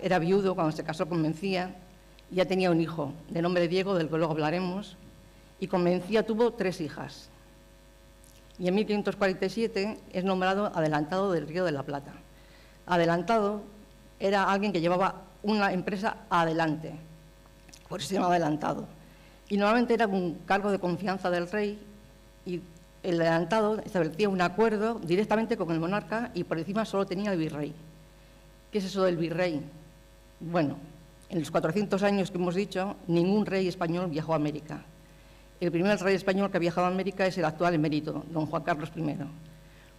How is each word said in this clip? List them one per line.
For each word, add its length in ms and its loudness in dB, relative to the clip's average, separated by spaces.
era 180 2
viudo 340 4
cuando 220 0
se 80 -6
casó 240 -4
con 140 0
Mencía, 520 -2
y 60 -4
ya 80 4
tenía 260 4
un 100 6
hijo, 340 -2
de 100 -2
nombre 260 2
Diego, 280 0
del 160 0
que 80 0
luego 160 2
hablaremos, 640 -2
y 100 -4
con 140 2
Mencía 440 2
tuvo 260 2
tres 300 -2
hijas. 480 -10
Y 100 0
en 60 2
mil 100 4
quinientos 320 0
cuarenta 300 0
y 40 0
siete 480 -2
es 100 -2
nombrado 440 2
adelantado 680 0
del 160 -2
Río 160 -2
de 80 0
la 100 -4
Plata. 300 -8
Adelantado 760 2
era 240 2
alguien 280 2
que 80 0
llevaba 420 2
una 300 2
empresa 460 -2
adelante, 640 2
por 120 -8
eso 80 -8
se 60 -4
llama 140 2
adelantado. 580 0
Y 80 0
normalmente 380 4
era 120 2
un 400 0
cargo 240 0
de 80 0
confianza 500 -2
del 220 0
rey, 280 -2
y 140 -4
el 180 0
adelantado 600 2
establecía 480 0
un 120 0
acuerdo 600 0
directamente 560 0
con 140 -4
el 100 0
monarca 540 -2
y 100 -2
por 140 -4
encima 260 -2
solo 200 0
tenía 280 -4
el 60 0
virrey. 360 -4
¿Qué 60 0
es 60 -2
eso 200 0
del 120 4
virrey? 440 0
Bueno, 360 0
en 120 -2
los 100 -4
cuatrocientos 520 0
años 280 2
que 80 -6
hemos 160 0
dicho, 420 -2
ningún 380 4
rey 240 0
español 400 -2
viajó 240 -2
a 40 2
América. 460 -4
El 100 0
primer 300 2
rey 140 2
español 360 0
que 60 -2
ha 40 2
viajado 260 2
a 40 2
América 360 -2
es 100 -2
el 80 0
actual 300 2
emérito, 560 0
don 160 -2
Juan 160 -2
Carlos 280 -2
primero. 360 -4